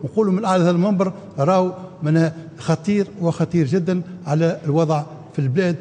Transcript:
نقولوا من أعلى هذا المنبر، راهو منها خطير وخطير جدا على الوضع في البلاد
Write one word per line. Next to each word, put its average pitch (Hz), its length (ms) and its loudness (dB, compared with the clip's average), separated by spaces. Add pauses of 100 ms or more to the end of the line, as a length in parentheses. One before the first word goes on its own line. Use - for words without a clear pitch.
نقولوا 196 300 0
من 208 120 -2
أعلى 185 180 2
هذا 175 80 4
المنبر، 185 420 2 (240)
راهو 180 360 4 (300)
منها 160 300 2 (240)
خطير 196 500 0 (140)
وخطير 165 460 0
جدا 180 340 0 (260)
على 156 380 0
الوضع 151 380 0 (300)
في - 60 -4
البلاد 160 420 0